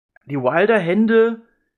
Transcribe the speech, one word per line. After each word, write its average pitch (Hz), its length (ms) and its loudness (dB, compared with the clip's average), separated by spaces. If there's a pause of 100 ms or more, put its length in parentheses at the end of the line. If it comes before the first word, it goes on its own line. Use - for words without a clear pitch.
(260)
die 139 140 -8
Wilder-Hände, 214 1000 0 (360)